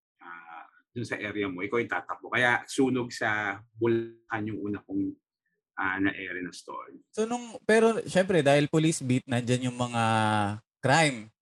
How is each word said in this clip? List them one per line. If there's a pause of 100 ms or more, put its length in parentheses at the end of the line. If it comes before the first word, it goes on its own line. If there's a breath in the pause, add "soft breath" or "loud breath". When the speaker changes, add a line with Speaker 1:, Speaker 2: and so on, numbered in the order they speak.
(180)
Speaker 1:
ah, (240)
dun
sa
area
mo,
ikaw
yung
tatakbo.
Kaya
sunog
sa
Bulacan
yung
una
kong, (640)
ah,
na-ere
na
story. (140)
Speaker 2:
So,
nung,
pero
syempre,
dahil
police
beat,
nandyan
yung
mga (800)
crime, (120)